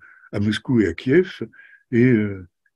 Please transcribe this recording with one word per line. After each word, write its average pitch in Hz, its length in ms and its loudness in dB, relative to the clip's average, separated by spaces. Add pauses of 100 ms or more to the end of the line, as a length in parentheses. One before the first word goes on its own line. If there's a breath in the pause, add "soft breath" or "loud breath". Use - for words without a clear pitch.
(320 soft breath)
à 110 80 -6
Moscou 107 420 0
et 95 60 2
à 82 80 -4
Kiev 170 460 -2 (500 soft breath)
et, 120 120 2
euh, 104 440 0 (280)